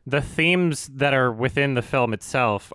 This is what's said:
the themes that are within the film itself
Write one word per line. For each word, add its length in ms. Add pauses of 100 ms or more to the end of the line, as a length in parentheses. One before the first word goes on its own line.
the 160
themes 720
that 180
are 200
within 420
the 80
film 320
itself 600